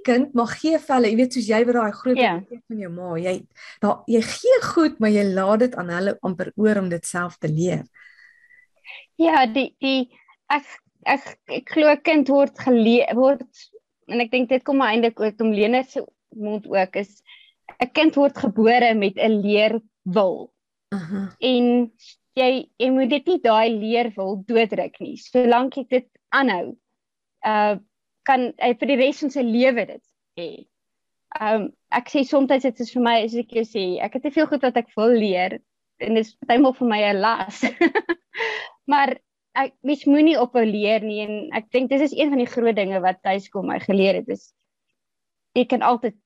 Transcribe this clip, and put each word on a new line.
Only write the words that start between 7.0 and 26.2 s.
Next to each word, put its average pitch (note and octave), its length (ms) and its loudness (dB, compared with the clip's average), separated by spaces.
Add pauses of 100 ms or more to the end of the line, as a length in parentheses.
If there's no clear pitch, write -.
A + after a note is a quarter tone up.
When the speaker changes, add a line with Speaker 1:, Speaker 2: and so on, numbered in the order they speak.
Speaker 1:
self F3 340 -6
te E3 100 -4
leer. D#3+ 340 -2 (1300)
Speaker 2:
Ja, D#4+ 300 4
die, A#3+ 340 -2
die, C4 260 -2 (440)
ek, C#4+ 140 -2 (420)
ek, - 320 -2 (100)
ek - 220 -10
glo D4+ 180 2
'n D4 140 2
kind D4+ 260 2
word C#4 300 2
gele-, A#3 560 2
word, C4 280 2 (640)
en A#3+ 120 -2
ek A#3 100 -4
dink B3+ 180 0
dit C4 160 0
kom C#4+ 140 0
maar A#3 140 0
eintlik A#3 280 0
ook G#3+ 200 -4
om A3 120 0
Lene A3+ 320 2
se - 180 -10 (320)
mond G#3 320 -10
ook, F#3+ 300 -2
is G3 260 -10 (580)
'n B3+ 140 -4
kind D#4 220 2
word C#4+ 200 2
gebore A3+ 580 2
met G3 220 -2
'n A3 260 0
leerwil. G#3 1080 -2 (420)
Speaker 1:
Aha. G3 360 -8 (120)
Speaker 2:
En A#3+ 520 2 (420)
jy, B3+ 340 0 (100)
jy B3+ 120 0
moet C4 200 0
dit C#4+ 160 -2
nie F4+ 140 0
daai A3+ 300 2
leerwil G#3+ 760 -4
doodruk A3+ 540 -2
nie. D#3+ 160 -12
Solank B3 580 0
jy C4 140 -8
dit B3 200 -2 (240)